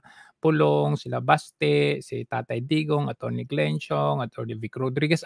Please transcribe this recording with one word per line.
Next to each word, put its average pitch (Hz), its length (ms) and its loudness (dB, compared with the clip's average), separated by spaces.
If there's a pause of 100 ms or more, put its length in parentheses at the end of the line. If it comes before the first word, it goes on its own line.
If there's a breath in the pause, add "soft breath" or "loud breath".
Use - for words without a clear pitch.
(400 soft breath)
Pulong, 147 560 4
sila 123 240 -6
Baste, 147 800 2
si 117 240 -8
Tatay 120 400 -6
Digong, 147 480 0
Attorney 120 320 -6
Glenn 151 320 0
Chong, 147 480 0
Attorney 117 320 -8
Vic 110 240 -8
Rodriguez, 143 440 0